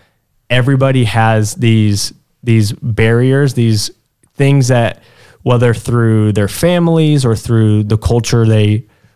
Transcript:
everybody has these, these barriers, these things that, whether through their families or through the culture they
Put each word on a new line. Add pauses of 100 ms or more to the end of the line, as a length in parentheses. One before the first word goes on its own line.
(500)
everybody
has
these, (300)
these
barriers,
these (440)
things
that, (400)
whether
through
their
families
or
through
the
culture
they (300)